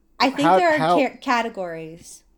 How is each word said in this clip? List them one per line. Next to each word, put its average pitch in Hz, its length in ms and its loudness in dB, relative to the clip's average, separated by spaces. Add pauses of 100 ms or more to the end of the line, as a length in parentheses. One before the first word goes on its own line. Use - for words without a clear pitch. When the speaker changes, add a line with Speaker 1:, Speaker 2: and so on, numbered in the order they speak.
(200)
Speaker 1:
I 262 100 2
think 269 180 -4
Speaker 2:
How, 370 100 6
Speaker 1:
there 339 180 2
are - 20 -2
Speaker 2:
how 175 220 2
Speaker 1:
ca-, 254 200 -2
categories. 180 1040 -8 (140)